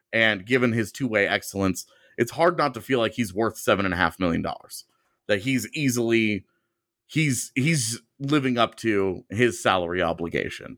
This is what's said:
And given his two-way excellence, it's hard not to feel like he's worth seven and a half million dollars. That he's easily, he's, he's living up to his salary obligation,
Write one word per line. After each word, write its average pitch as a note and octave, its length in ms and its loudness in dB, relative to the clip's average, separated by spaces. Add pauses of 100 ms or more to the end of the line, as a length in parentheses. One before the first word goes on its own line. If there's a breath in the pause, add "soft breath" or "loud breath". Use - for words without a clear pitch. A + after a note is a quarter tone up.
(140)
And A2 320 0
given B2 260 2
his A2+ 200 -2
two-way G#2+ 360 0
excellence, G2 600 -2 (280 soft breath)
it's A#2+ 180 -2
hard E3 220 2
not D3 200 0
to A2 60 -10
feel B2+ 180 0
like A2 140 0
he's G#2 200 -4
worth G#2+ 240 -2
seven G2 280 2
and F2+ 100 0
a - 20 0
half F2 220 2
million E2+ 240 0
dollars. - 420 -12 (420)
That G#2 140 2
he's A#2+ 320 -2
easily, A#2 720 0 (640)
he's, C#3+ 480 0
he's B2+ 480 0 (160)
living C3+ 400 0
up A2 160 0
to G2 560 0
his A#2 320 0
salary F2+ 400 0
obligation, E2 760 -4